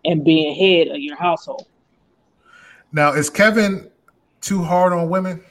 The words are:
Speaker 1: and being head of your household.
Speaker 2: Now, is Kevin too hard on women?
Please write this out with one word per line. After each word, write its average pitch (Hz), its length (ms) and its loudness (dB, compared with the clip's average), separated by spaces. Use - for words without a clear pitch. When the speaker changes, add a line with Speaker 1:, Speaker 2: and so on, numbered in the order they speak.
Speaker 1:
and 165 200 0
being 156 300 2
head 175 320 4
of 143 120 -10
your 147 180 -10
household. 165 500 -6
Speaker 2:
Now, 147 220 2
is 147 160 -2
Kevin 208 600 0
too 190 220 -4
hard 180 280 2
on 170 180 -2
women? 185 420 -6